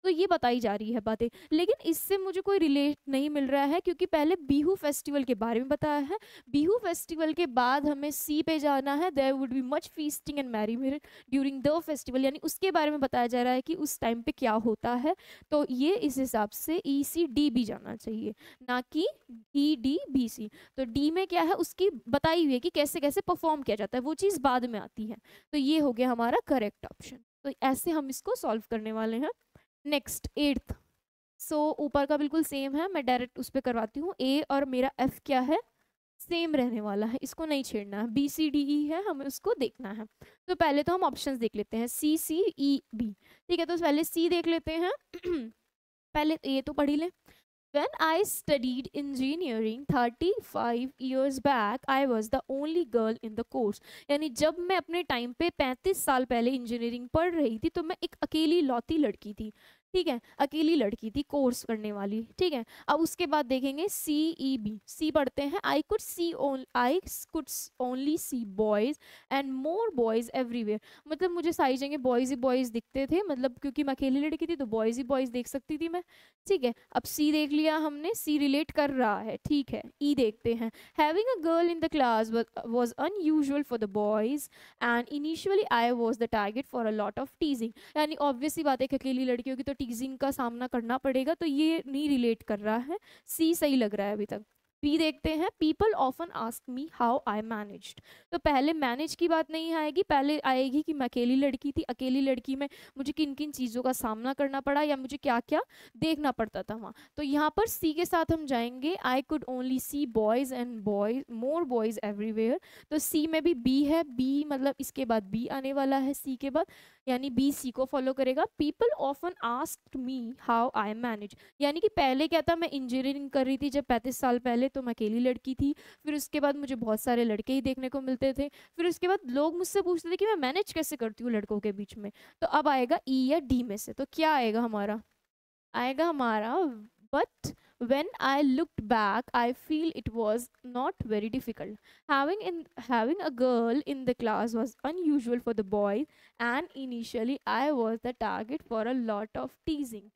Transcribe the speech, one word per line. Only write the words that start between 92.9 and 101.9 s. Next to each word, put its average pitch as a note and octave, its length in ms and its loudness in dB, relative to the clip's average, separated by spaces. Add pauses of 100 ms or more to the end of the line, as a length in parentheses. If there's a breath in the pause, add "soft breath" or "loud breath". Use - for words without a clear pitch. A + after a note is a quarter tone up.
सी D#4+ 300 2
सही C#4+ 200 2
लग G#3 200 2
रहा G3+ 120 -2
है G3+ 60 -2
अभी G#3 120 -2
तक। G#3 180 -8 (400)
बी D4 140 4
देखते D#4 320 0
हैं। D#4+ 200 0 (140)
People D#4 480 2
often E4+ 260 -10
ask A#3 380 -8
me C4+ 80 -6 (180)
how A#3+ 180 4 (100)
I G#3+ 140 -2
managed। G#3 560 -10 (320 loud breath)
तो E4+ 60 -4
पहले C#4+ 360 4
manage C#4+ 420 -2
की E4+ 120 -2
बात D#4+ 240 2
नहीं D#4+ 220 -4
आएगी, D4+ 300 0
पहले C#4+ 360 2
आएगी C4+ 420 2
कि D#4+ 120 -4
मैं C4+ 120 -2
अकेली B3 300 2
लड़की C#4 360 2
थी, A3 100 -2
अकेली B3+ 400 0